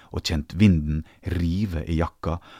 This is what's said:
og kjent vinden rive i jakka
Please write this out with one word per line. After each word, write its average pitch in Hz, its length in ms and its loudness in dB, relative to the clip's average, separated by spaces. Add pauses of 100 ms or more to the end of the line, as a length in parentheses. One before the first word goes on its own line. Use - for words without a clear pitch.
(160)
og - 80 -6
kjent 78 320 -4
vinden 78 480 4 (320)
rive 87 560 -2
i 80 80 0
jakka 82 380 -4 (220)